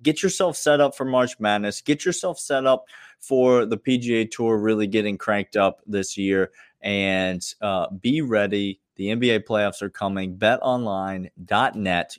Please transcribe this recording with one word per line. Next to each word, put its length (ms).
Get 180
yourself 360
set 220
up 160
for 100
March 340
Madness. 420
Get 240
yourself 320
set 300
up 180
for 460
the 120
P 200
G 200
A 80
Tour 340
really 260
getting 320
cranked 400
up 300
this 300
year. 340
And, 640
uh, 280
be 320
ready. 580
The 140
N 100
B 120
A 80
playoffs 420
are 80
coming. 460
Bet 260
online 720
dot 320
net, 440